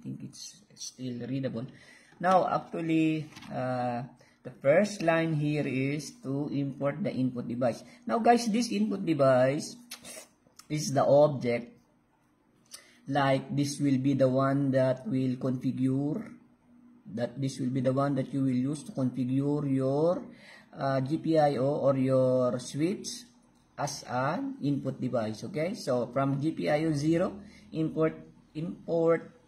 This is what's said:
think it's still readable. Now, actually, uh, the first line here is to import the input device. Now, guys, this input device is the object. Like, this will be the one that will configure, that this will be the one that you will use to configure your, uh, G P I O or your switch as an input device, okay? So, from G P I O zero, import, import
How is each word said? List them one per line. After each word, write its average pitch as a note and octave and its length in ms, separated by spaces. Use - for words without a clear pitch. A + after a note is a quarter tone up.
think C3+ 220
it's - 400
still A#2+ 480
readable. B2+ 400
Now, F3+ 240
actually, D#3+ 800
uh, B2+ 540
the B2 180
first E3+ 400
line E3 320
here D3 320
is C3+ 460
to C#3 320
import C#3+ 480
the - 80
input B2 380
device. A#2+ 340
Now, A3+ 140
guys, A#3 260
this A3+ 240
input G3+ 340
device C3+ 680
is D3+ 240
the C3+ 100
object. C3+ 720
Like, C#3 420
this C#3+ 300
will C#3 180
be C#3 160
the C3 140
one C3+ 420
that C3 340
will C3 300
configure, C3 880
that A#2+ 260
this C3+ 180
will B2+ 160
be C3+ 60
the C3 120
one C#3 220
that C3 180
you C#3 140
will B2+ 140
use D3 140
to - 80
configure C3+ 720
your, C#3 560
uh, C3+ 220
G C#3+ 180
P D#3+ 200
I D3 180
O C3 260
or C3+ 140
your B2+ 640
switch - 680
as - 300
an D#3 560
input C3+ 380
device, A#2 420
okay? C#3+ 320
So, B2 380
from C#3 280
G D#3 120
P E3+ 180
I D3+ 140
O D#3+ 80
zero, E3 480
import, D#3 420
import E3 920